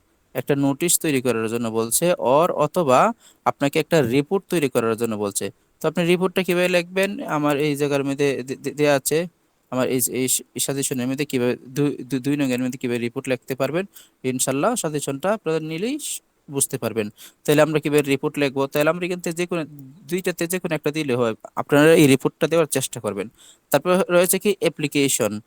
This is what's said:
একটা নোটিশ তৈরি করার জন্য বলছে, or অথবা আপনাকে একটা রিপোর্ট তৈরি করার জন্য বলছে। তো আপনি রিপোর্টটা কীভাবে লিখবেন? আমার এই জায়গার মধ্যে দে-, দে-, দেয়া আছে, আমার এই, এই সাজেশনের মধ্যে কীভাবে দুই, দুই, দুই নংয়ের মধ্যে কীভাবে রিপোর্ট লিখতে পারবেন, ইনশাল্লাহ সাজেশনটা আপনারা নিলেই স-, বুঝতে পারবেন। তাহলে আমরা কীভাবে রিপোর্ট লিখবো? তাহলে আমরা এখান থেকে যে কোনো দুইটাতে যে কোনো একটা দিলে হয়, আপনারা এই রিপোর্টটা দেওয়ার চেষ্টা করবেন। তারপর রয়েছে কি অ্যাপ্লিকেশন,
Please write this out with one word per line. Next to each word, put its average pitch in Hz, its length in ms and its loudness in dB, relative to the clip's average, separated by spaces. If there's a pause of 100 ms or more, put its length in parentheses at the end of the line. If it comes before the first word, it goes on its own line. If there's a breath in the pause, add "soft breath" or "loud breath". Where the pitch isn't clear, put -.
(340)
একটা 139 220 -2
নোটিশ 139 440 0
তৈরি 139 220 0
করার 113 260 0
জন্য 117 200 -4
বলছে, 113 440 0
or 143 400 2
অথবা 151 600 2 (320 soft breath)
আপনাকে 143 360 0
একটা 156 220 2
রিপোর্ট 143 460 0
তৈরি 151 200 0
করার 113 280 0
জন্য 113 200 -2
বলছে। 101 340 -4 (300)
তো 160 80 0
আপনি 170 160 0
রিপোর্টটা 180 380 0
কীভাবে 180 260 0
লিখবেন? 185 560 0
আমার 147 340 0
এই 147 180 0
জায়গার 143 280 0
মধ্যে 139 380 0
দে-, 131 140 -8
দে-, - 180 -8
দেয়া 147 200 4
আছে, 151 320 0 (440)
আমার 127 180 0
এই, 127 200 0
এই 127 200 -2 (320)
সাজেশনের 131 480 -4
মধ্যে 139 160 -4
কীভাবে 123 320 0 (120)
দুই, 143 360 -2
দুই, 127 160 -4
দুই 139 160 -2
নংয়ের 127 260 0
মধ্যে 127 160 -4
কীভাবে 120 200 -2
রিপোর্ট 120 300 -6
লিখতে 131 260 -4
পারবেন, 147 340 -4 (340 loud breath)
ইনশাল্লাহ 135 520 -2
সাজেশনটা 151 580 -4
আপনারা 160 280 -2
নিলেই 175 380 -6
স-, - 220 -10 (300)
বুঝতে 139 280 -2
পারবেন। 107 320 -4 (340 loud breath)
তাহলে 151 180 6
আমরা 151 180 2
কীভাবে 147 220 2
রিপোর্ট 139 360 -2
লিখবো? 135 280 0
তাহলে 151 240 0
আমরা 175 160 -2
এখান 175 140 -6
থেকে 170 160 -6
যে 175 100 -2
কোনো 170 180 -4 (440)
দুইটাতে 175 380 -2
যে 180 120 -2
কোনো 160 160 -4
একটা 151 160 -2
দিলে 147 240 -2
হয়, 117 200 2 (220)
আপনারা 147 380 6
এই 165 120 8
রিপোর্টটা 147 400 2
দেওয়ার 160 200 2
চেষ্টা - 340 -4
করবেন। 101 280 -6 (420 soft breath)
তারপর 185 380 2
রয়েছে 180 300 4
কি 202 220 0
অ্যাপ্লিকেশন, 139 880 0